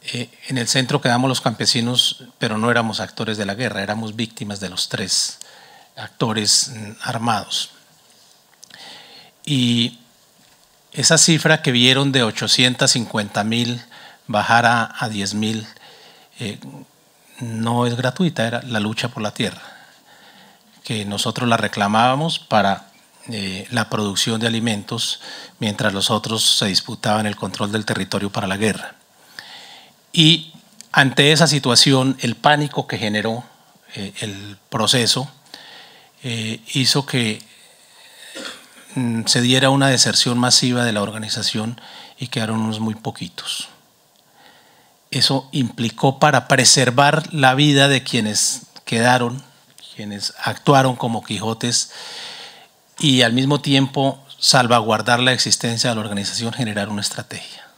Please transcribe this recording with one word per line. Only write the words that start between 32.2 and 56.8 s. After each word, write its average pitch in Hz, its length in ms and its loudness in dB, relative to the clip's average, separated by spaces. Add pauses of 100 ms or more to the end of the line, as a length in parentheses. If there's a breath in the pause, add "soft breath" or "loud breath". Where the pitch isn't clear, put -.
pánico 147 520 0
que 113 100 -6
generó, 107 480 -4 (480)
eh, 98 260 -12
el 101 380 -10 (120)
proceso, 120 600 0 (920 loud breath)
eh, 113 380 -6 (120)
hizo 135 320 2
que, 113 360 -2 (1500 loud breath)
mm, 117 320 -2
se - 120 2
diera 127 300 4
una 139 180 4
deserción 120 500 2
masiva 123 460 2
de 117 80 0
la 104 120 0
organización 110 760 -6 (380 loud breath)
y 127 100 -10
quedaron 110 320 -2
unos 110 220 -2
muy 110 140 -2
poquitos. - 760 -10 (1400 soft breath)
Eso 135 400 0
implicó 131 680 0
para 147 280 4
preservar 139 840 4
la 131 220 4
vida 139 320 6
de 135 160 2
quienes - 640 -2 (180)
quedaron, 120 560 0 (540)
quienes 104 480 -10
actuaron 131 520 2
como 117 280 -6
Quijotes, 113 680 -4 (1080 loud breath)
y 131 240 4
al 113 100 2
mismo 135 260 2
tiempo 135 640 0 (140)
salvaguardar 117 840 4
la 127 140 2
existencia 117 560 -2
de 113 60 -2
la 110 60 -4
organización, 104 520 -6
generar 104 360 -4